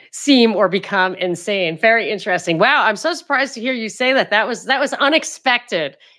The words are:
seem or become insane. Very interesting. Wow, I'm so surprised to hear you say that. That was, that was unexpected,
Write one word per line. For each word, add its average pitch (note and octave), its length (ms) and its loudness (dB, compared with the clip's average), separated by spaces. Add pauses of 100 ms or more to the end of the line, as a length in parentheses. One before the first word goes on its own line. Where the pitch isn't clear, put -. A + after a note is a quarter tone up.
(120)
seem A#3+ 420 4
or F#3+ 140 4
become F#3 480 -2
insane. F3+ 640 -2
Very A3 320 2
interesting. F3 480 -2
Wow, B3+ 240 4
I'm G#3 140 0
so E4 160 -2
surprised C#4 420 -4
to A#3 60 -12
hear C4 120 -2
you A3 160 -6
say B3+ 240 -2
that. A3 160 0
That G#3 180 2
was, A#3+ 180 -6
that B3+ 140 0
was C#4 140 -2
unexpected, A#3+ 1040 -2 (220)